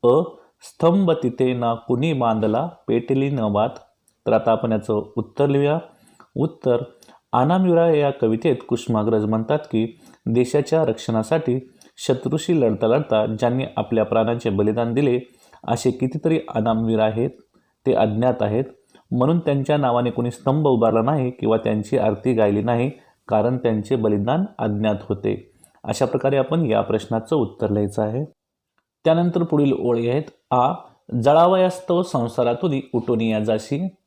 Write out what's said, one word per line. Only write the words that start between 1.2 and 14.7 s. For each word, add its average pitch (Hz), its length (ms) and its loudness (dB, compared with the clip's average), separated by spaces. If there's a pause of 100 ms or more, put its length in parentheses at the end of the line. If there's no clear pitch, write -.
ना 120 200 -2
कुणी 127 400 -2
बांधला, 113 560 0 (180)
पेटली 131 420 0
न 139 100 -2
वात. 107 300 0 (580)
तर 117 60 2
आता 113 180 2
आपण 113 200 0
याचं 107 300 -2 (160)
उत्तर 143 300 -2
लिहूया. 143 320 2 (580)
उत्तर, 131 400 0 (560)
अनामविरा 170 560 2
या 147 220 2
कवितेत 120 440 0 (140)
कुसुमाग्रज 110 560 0
म्हणतात 113 340 -2
की, 113 400 -4 (260)
देशाच्या 139 600 0
रक्षणासाठी 120 880 -4 (260)
शत्रूशी 147 640 -2
लढता 113 260 0
लढता 110 380 0
ज्यांनी 120 380 -2 (140)
आपल्या 110 280 0
प्राणांचे 113 440 -2
बलिदान 107 440 0